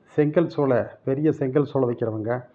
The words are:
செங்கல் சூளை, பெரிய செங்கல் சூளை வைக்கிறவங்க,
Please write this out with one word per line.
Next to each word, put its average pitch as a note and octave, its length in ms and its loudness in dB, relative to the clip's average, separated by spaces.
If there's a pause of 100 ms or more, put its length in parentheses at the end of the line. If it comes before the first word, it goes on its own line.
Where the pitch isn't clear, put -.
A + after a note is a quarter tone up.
செங்கல் D3+ 440 2
சூளை, C3 340 0 (220)
பெரிய D3 280 0
செங்கல் C#3 320 0
சூளை C3 240 0
வைக்கிறவங்க, A#2 560 -4 (100)